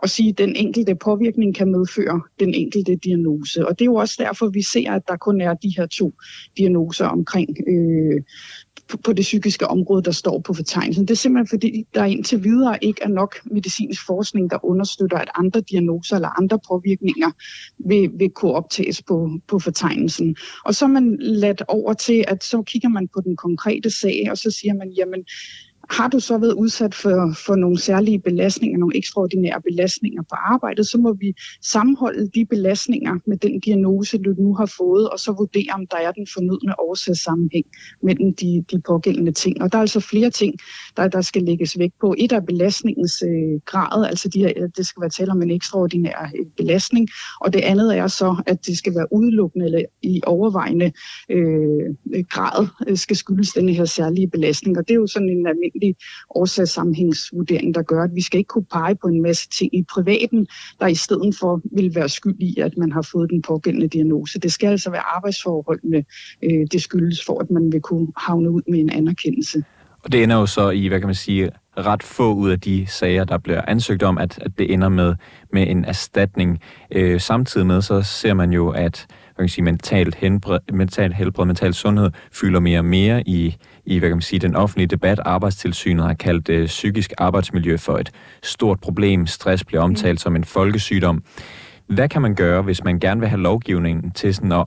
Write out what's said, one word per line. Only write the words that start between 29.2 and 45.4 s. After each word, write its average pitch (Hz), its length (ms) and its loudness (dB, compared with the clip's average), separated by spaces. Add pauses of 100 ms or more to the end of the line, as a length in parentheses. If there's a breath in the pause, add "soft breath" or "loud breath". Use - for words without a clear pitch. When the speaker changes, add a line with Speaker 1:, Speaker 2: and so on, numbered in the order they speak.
Speaker 1:
belastninger 180 600 -2
på - 160 -10
arbejdet, 208 480 0
så - 120 0
må 233 140 4
vi 196 220 -4 (280 loud breath)
sammenholde 226 720 0
de 226 120 2
belastninger 196 800 0
med 202 100 -2
den 190 240 -2
diagnose, 196 580 2
du 190 200 0
nu 196 160 4
har 202 220 -2
fået, 185 340 2
og 190 80 -8
så 220 140 -4
vurdere, 202 420 -2
om 190 120 -8
der 180 100 -6
er 170 160 -2
den 202 220 -10
fornødne 190 460 -2
årsagssammenhæng 170 840 -2 (360 loud breath)
mellem 185 320 2
de, 175 360 -2
de 185 100 0
pågældende 170 520 0
ting. - 300 -2
Og 185 100 0
der 226 60 2
er - 20 4
altså 214 200 2
flere 220 300 2
ting, 202 240 0 (420 loud breath)
der, 190 120 2
der 185 120 0
skal 180 220 -2
lægges 170 360 -2
vægt 175 220 0
på. 196 180 2
Et 240 140 2
er 214 80 2
belastningens, 180 840 0
øh, 160 380 0
grad, 190 420 0
altså 180 220 -4
de 190 100 -2
her, 180 380 0
det 185 100 -4
skal - 140 -12
være 170 100 -4
tale 190 220 -4
om 180 100 2